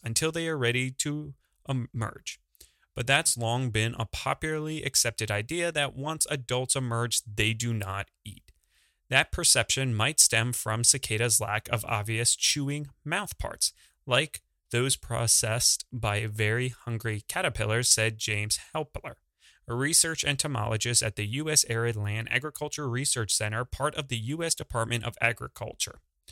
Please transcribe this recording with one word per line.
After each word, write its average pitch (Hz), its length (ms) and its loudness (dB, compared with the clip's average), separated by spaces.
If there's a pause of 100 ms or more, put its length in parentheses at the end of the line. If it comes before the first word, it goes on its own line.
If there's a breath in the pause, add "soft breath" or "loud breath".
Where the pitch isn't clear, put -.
until 135 280 0
they 165 160 -2
are 160 100 -2
ready 127 420 2
to 147 340 -4 (340)
emerge. 117 720 -4 (540 soft breath)
But 123 140 -4
that's 143 300 4
long 120 340 0
been 110 260 2
a 110 80 0
popularly 156 800 -4
accepted 117 480 0
idea 165 400 -2
that 147 240 0
once 147 340 -2
adults 127 460 0
emerge, 120 460 0
they 107 320 0
do 117 200 -2
not 98 360 -4 (160)
eat. 101 260 -14 (580)
That 135 220 2
perception 127 640 2
might 110 240 0
stem 117 320 4
from 110 320 -2
cicadas' 117 560 2
lack 104 300 -4
of 110 160 -2
obvious 113 500 0
chewing 143 540 -2 (160)
mouth 180 320 -4
parts, - 340 -2 (340 soft breath)
like 131 360 0 (300)
those 127 260 2
processed 117 960 2
by 107 360 0
very 110 420 0
hungry 113 600 -6
caterpillars, 120 600 0
said 113 280 4
James 107 420 -2 (160)
Helpler, - 400 -8 (540 soft breath)
a 120 40 -2
research 151 520 2
entomologist 120 760 0
at 113 140 -2
the 104 120 -4
U 143 220 -4
S 151 200 4
Arid 113 260 0
Land 107 340 -4
Agriculture 147 600 -4
Research 123 440 0
Center, 110 300 0
part 143 320 -4
of 139 140 -6
the 120 80 -2
U 139 260 -4
S 165 100 0
Department 113 520 -2
of 117 160 -6
Agriculture. - 800 -4 (320 loud breath)